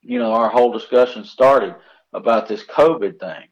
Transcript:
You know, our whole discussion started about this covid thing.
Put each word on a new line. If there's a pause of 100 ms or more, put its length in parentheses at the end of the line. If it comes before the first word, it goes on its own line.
You
know,
our
whole
discussion
started (400)
about
this
covid
thing.